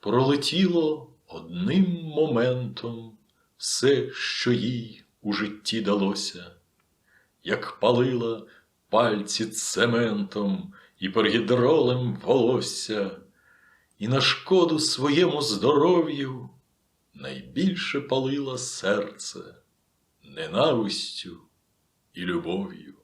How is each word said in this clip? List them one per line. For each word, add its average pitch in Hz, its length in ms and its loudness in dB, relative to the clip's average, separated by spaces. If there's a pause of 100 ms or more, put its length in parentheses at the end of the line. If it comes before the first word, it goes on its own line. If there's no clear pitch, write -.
Пролетіло 151 1080 2 (160)
одним 175 760 0
моментом 123 1160 -2 (380)
все, - 560 0
що - 400 -2
їй 113 520 -4 (180)
у 104 100 -4
житті 104 480 -4
далося, 98 680 -2 (960)
як - 360 -4
палила 117 680 2 (420)
пальці 110 580 2
цементом 104 1300 -2 (260)
і 95 100 -4
пергідролем 120 1160 2
волосся, 113 960 0 (800)
і 104 80 -4
на 131 120 2
шкоду 165 580 4
своєму 147 640 2
здоров'ю 139 1080 2 (640)
найбільше 143 880 -2
палила 135 580 -2
серце - 960 -4 (680)
ненавистю 120 1160 -2 (720)
і 90 60 -12
любов'ю. 90 840 -4